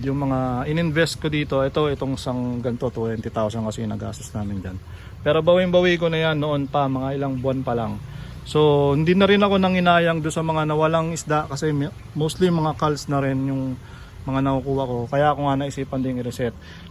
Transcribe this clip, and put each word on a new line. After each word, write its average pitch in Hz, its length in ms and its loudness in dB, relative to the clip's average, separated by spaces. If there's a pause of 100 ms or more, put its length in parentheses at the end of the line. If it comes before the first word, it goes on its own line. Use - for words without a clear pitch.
yung 139 160 -2
mga 131 480 0
ininvest 160 480 0
ko 151 160 -4
dito. 143 320 0
Ito, 147 240 0
itong 135 240 -2
isang 123 480 -4
ganito, 120 320 -4
twenty 113 400 -4
thousand 110 320 -2
kasi 110 240 -4
nagastos 107 480 -8
namin 101 240 -4
dyan. 92 160 -8 (480)
Pero 156 160 2
bawing-bawi 180 560 4
ko 165 160 0
na 160 160 0
yan 156 80 0
noon 143 320 -2
pa, 143 160 0
mga 135 320 -2
ilang 135 240 -4
buwan 131 240 -2
pa 120 80 -2
lang. 107 240 -2 (480)
So, 143 480 4
hindi 160 240 4
na 196 80 6
rin 202 160 6
ako 196 160 4
nanginayang 175 640 4
doon 156 140 -4
sa 165 100 0
mga 156 240 0
nawalang 160 400 2
isda 151 400 -2
kasi 147 240 -2
mi-, 143 160 0 (240)
mostly 160 400 2
mga 156 240 0
culls 147 320 0
na 143 80 0
rin 135 220 0 (100)
yung 131 240 -2 (500)
mga 135 160 -2
nakukuha 135 480 0
ko. 123 100 -2 (140)
Kaya 143 240 4
ako 143 120 -4
nga 139 120 2
naisipan 135 400 -4
din 127 240 -2
i-reset. 120 320 -4 (360)